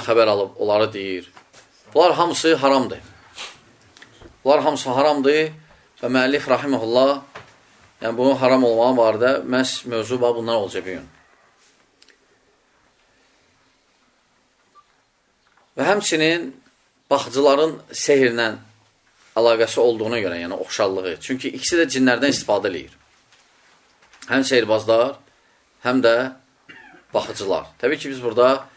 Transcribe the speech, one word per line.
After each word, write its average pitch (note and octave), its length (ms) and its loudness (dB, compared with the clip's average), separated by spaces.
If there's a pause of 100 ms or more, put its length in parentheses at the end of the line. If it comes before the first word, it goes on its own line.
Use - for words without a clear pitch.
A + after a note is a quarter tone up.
xəbər A2+ 240 4
alıb, G2 240 -2
onları G#2 380 0
deyir. F#2+ 340 -8 (680)
Bunlar E3 200 4
hamısı D#3+ 420 0
haramdır. C3+ 580 -2 (1300)
Bunlar C#3+ 160 4
hamısı C3+ 280 -2
haramdır D3 640 2 (500)
və A#2+ 140 -4
müəllif C3 340 0
rahimehullah, C3 720 0 (800)
yəni A#2 160 -4
bunun C3 200 2
haram C3 260 2
olmağı A#2+ 360 2
barədə A2+ 320 4 (100)
məhz B2+ 480 -4
mövzu A#2 320 -4
bax A#2+ 140 0
bundan A#2 200 -4
olacaq F#2 300 -4
bir F#2 140 -10
gün. C2+ 80 -20 (4000)
Və C3+ 140 -4
həmçinin E3 640 0 (580)
baxıcıların C#3 600 2 (180)
sehirlə A#2+ 560 2 (880)
əlaqəsi A2+ 440 2
olduğuna A#2 440 0
görə, E2+ 160 -4
yəni F2 240 -8
oxşarlığı. F#2 580 -4
Çünki C3 360 -6
ikisi E3+ 240 0
də D#3+ 100 2
cinlərdən C3 400 2
istifadə G2+ 400 -2
eləyir. D2 220 -12 (1400)
Həm C3 180 0
sehirbazlar, A2+ 680 0 (680)
həm B2+ 220 0
də A#2 100 6 (960)
baxıcılar. G2 540 -4 (140)
Təbii C#3+ 180 -2
ki, D3 100 -10
biz C3 140 -12
burada B2 420 2 (120)